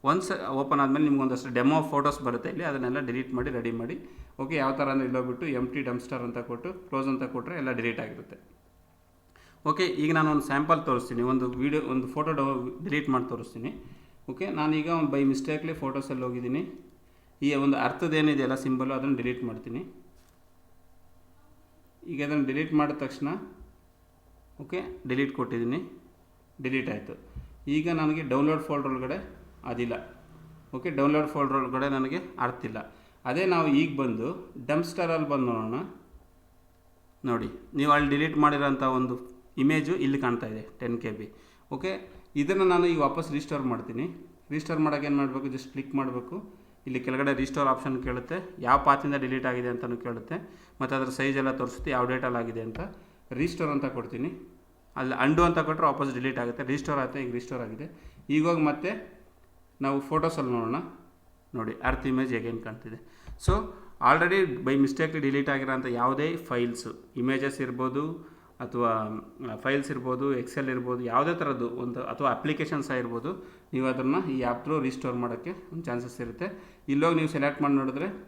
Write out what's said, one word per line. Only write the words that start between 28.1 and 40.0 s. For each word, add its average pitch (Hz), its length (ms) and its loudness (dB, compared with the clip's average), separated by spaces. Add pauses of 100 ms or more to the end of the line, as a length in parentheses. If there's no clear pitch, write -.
ಡೌನ್ಲೋಡ್ 147 400 4
ಫೋಲ್ಡರ್ 139 300 -2
ಒಳಗಡೆ 131 540 -6 (180)
ಅದಿಲ್ಲ. 120 300 -2 (840)
ಓಕೆ, 165 140 -4
ಡೌನ್ಲೋಡ್ 147 380 4
ಫೋಲ್ಡರ್ 139 280 0
ಒಳಗಡೆ 131 320 0
ನನಗೆ 135 300 0 (200)
ಅರ್ತಿಲ್ಲ. 120 560 -4 (300)
ಅದೇ 160 220 2
ನಾವು 170 220 4
ಈಗ 139 320 4
ಬಂದು 123 540 -2 (120)
ಡಂಪ್ಸ್ಟರಲ್ಲಿ 165 640 0
ಬಂದು 135 240 2
ನೋಡೋಣ. 113 260 -2 (1500)
ನೋಡಿ, 110 240 0 (260)
ನೀವು 143 180 4
ಅಲ್ಲಿ 147 180 6
ಡಿಲೀಟ್ 147 280 2
ಮಾಡಿರೋಂಥ 143 440 4
ಒಂದು 127 540 0 (220)
ಇಮೇಜು 151 360 4
ಇಲ್ಲಿ 139 240 2